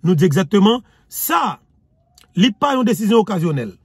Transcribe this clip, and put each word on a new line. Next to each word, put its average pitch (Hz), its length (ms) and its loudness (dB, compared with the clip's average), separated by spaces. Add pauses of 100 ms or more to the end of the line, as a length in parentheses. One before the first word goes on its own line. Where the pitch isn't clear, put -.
nou 175 120 2
di 151 120 2
egzakteman, 196 520 0 (280)
sa, 294 500 -4 (800)
li 214 140 2
pa 285 240 -2
yon 254 120 0
desizyon 220 360 2
okazyonèl. 156 500 -4 (100)